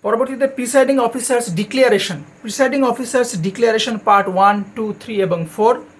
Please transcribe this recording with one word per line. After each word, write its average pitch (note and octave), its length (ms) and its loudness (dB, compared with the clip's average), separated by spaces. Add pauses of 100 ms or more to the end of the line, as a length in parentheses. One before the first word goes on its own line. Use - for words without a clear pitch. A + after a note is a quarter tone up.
পরবর্তীতে B3+ 440 0 (100)
প্রিসাইডিং C4 380 2 (120)
অফিসার্স A#3+ 380 -2 (140)
ডিক্লারেশন, G#3+ 580 2 (240)
প্রিসাইডিং C4 380 -2 (120)
অফিসার্স B3 380 -2 (180)
ডিক্লারেশন A3+ 480 0 (120)
পার্ট G3+ 280 4
ওয়ান, G3 200 4 (200)
টু, A3+ 100 -6 (160)
থ্রি A#3 120 -12 (140)
এবং E3+ 120 -2 (160)
ফোর A3 180 2 (260)